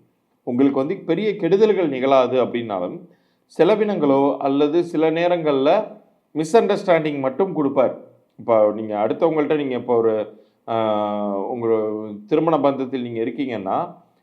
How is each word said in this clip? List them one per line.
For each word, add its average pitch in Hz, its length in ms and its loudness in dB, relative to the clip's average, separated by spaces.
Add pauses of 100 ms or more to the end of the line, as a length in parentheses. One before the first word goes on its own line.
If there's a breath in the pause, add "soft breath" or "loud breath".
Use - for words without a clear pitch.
(440)
உங்களுக்கு 135 340 2
வந்து 151 180 0
பெரிய 190 400 -2
கெடுதல்கள் 185 540 4
நிகழாது 127 540 4
அப்படின்னாலும், 110 560 -4 (580)
செலவினங்களோ 160 800 2
அல்லது 147 460 0
சில 160 280 0
நேரங்கள்ல 165 760 0 (440)
மிஸ் 160 260 0
அண்டர்ஸ்டாண்டிங் 170 640 2
மட்டும் 180 340 -2
கொடுப்பார். 135 540 0 (320)
இப்ப 107 360 4
நீங்க 107 320 -4
அடுத்தவங்கள்ட்ட 151 480 0
நீங்க 139 200 -4
இப்ப 120 220 0
ஒரு, 113 420 0 (280 soft breath)
ஆ, 104 680 -2
உங்க 110 520 -2 (380)
திருமண 160 300 2
பந்தத்தில் 131 440 -2
நீங்க 117 220 -6
இருக்கீங்கன்னா, 123 720 -6 (280)